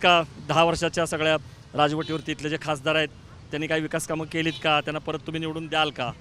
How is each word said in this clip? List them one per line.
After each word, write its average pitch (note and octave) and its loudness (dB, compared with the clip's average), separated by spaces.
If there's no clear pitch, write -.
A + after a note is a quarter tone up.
का F3 8
दहा D#3 6
वर्षाच्या E3 0
सगळ्या D#3 2
राजवटीवरती? D3+ 0
इथले D3 -6
जे D#3 -2
खासदार D3+ 0
आहेत D3+ 2
त्यांनी D3+ -4
काही D#3+ 0
विकास D#3 -4
कामं D#3+ -4
केलीत D#3+ -2
का? D3+ 2
त्यांना D3+ -4
परत D#3 -4
तुम्ही D#3+ -6
निवडून D#3+ -6
द्याल D#3 0
का? A#2+ -4